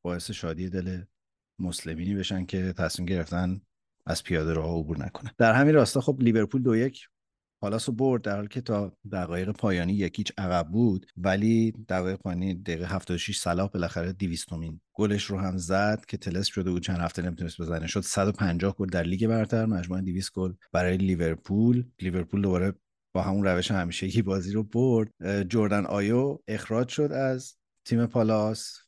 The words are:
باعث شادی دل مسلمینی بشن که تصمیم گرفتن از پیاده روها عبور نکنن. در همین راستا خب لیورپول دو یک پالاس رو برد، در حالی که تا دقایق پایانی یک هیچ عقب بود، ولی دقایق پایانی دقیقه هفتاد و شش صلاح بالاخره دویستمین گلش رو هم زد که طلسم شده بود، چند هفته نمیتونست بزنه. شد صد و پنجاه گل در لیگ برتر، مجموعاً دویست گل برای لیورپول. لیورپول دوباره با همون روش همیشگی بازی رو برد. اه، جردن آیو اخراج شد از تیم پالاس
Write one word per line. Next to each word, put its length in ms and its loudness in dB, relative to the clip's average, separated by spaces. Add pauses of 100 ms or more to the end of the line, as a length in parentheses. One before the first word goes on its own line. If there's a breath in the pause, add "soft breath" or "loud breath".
باعث 260 -6
شادی 380 -6
دل 320 -4 (580)
مسلمینی 560 -4
بشن 300 -2
که 320 -2
تصمیم 280 -2
گرفتن 560 -2 (440)
از 180 -4
پیاده 300 0
روها 260 -2
عبور 260 -4
نکنن. 320 -12
در 160 8
همین 220 6
راستا 260 6
خب 200 0
لیورپول 420 4
دو 120 4
یک 320 0 (540)
پالاس 280 -2
رو 60 -2
برد، 260 2
در 140 -2
حالی 120 -6
که 140 -8
تا 360 -2 (140)
دقایق 400 -2
پایانی 420 2
یک 240 0
هیچ 200 -4
عقب 300 0
بود، 380 2 (120)
ولی 560 2 (160)
دقایق 280 0
پایانی 360 -4
دقیقه 420 -4
هفتاد 200 -2
و 20 -4
شش 220 -6
صلاح 300 0
بالاخره 440 -4
دویستمین 680 -6 (120)
گلش 300 0
رو 140 -4
هم 200 -2
زد 480 0
که 120 -8
طلسم 340 -2
شده 200 -2
بود، 100 0
چند 160 -4
هفته 240 -2
نمیتونست 400 -6
بزنه. 260 -4
شد 140 -2
صد 260 0
و 40 2
پنجاه 440 0
گل 120 -2
در 160 0
لیگ 240 0
برتر، 380 2
مجموعاً 360 -2
دویست 320 -4
گل 200 -2 (180 soft breath)
برای 260 2
لیورپول. 840 2 (180)
لیورپول 400 -2
دوباره 320 2 (400)
با 80 2
همون 220 0
روش 280 2
همیشگی 500 0
بازی 300 0
رو 120 0
برد. 480 2 (100)
اه، 220 0
جردن 420 2
آیو 640 2
اخراج 420 -2
شد 220 0
از 460 -2 (280)
تیم 200 2
پالاس 840 2